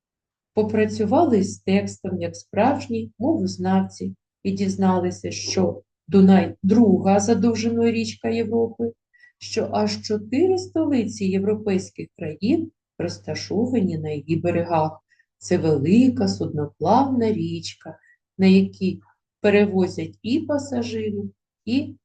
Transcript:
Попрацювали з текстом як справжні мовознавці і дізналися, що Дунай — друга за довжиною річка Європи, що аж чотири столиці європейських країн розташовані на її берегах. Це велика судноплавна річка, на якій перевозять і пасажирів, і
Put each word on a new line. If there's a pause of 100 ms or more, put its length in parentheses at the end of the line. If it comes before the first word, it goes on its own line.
(540)
Попрацювали
з
текстом
як
справжні
мовознавці (280)
і
дізналися,
що (260)
Дунай —
друга
за
довжиною
річка
Європи, (460)
що
аж
чотири
столиці
європейських (100)
країн (260)
розташовані
на
її
берегах. (340)
Це
велика
судноплавна
річка, (400)
на
якій (400)
перевозять
і
пасажирів, (320)
і (100)